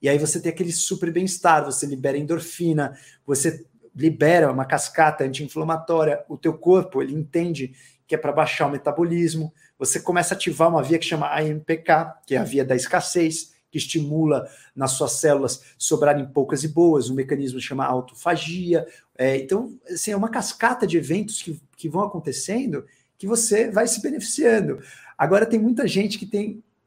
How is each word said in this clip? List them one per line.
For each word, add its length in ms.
E 80
aí 80
você 240
tem 100
aquele 200
super 400
bem-estar, 520
você 220
libera 320
endorfina, 800
você 400
libera 560
uma 140
cascata 580
anti-inflamatória, 1040
o 100
teu 160
corpo, 480
ele 120
entende 600
que 80
é 20
pra 140
baixar 360
o 40
metabolismo, 800
você 220
começa 340
a 40
ativar 320
uma 120
via 160
que 80
chama 260
A 120
M 160
P 180
K, 480
que 100
é 40
a 40
via 220
da 100
escassez, 800
que 80
estimula 720
nas 160
suas 220
células 500
sobrarem 480
poucas 380
e 40
boas, 420
um 60
mecanismo 440
chama 260
autofagia. 1000
É, 200
então, 420
assim, 220
é 40
uma 140
cascata 560
de 120
eventos 440
que, 180
que 140
vão 140
acontecendo 800
que 80
você 460
vai 160
se 140
beneficiando. 800
Agora, 280
tem 140
muita 280
gente 320
que 60
tem 380